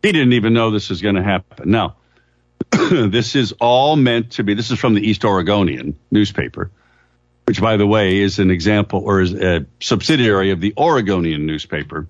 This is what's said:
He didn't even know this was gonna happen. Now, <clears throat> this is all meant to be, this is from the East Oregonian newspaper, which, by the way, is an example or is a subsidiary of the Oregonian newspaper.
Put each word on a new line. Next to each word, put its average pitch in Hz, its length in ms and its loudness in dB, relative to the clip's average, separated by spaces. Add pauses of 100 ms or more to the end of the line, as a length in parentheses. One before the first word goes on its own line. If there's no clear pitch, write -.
He 214 100 2
didn't 135 220 4
even 113 200 2
know 113 160 2
this 107 180 -4
was 85 140 -6
gonna 101 200 0
happen. 90 480 -4
Now, 104 260 -2 (440)
<clears throat> - 300 -12
this 120 680 0
is 120 240 0
all 127 340 4
meant 120 380 2
to 117 120 -4
be, 101 100 0
this 110 160 -6
is 113 80 -2
from 120 160 2
the 104 120 0
East 107 200 0
Oregonian 87 720 0 (120)
newspaper, 95 600 -2 (760)
which, 107 160 -2
by 110 160 2
the 101 100 2
way, 101 340 2
is 98 180 0
an 95 120 2
example 98 540 0
or 98 160 2
is 90 140 0
a 87 320 -2 (140)
subsidiary 107 720 0
of 87 100 -4
the 104 160 -2
Oregonian 95 680 0
newspaper. 78 640 -8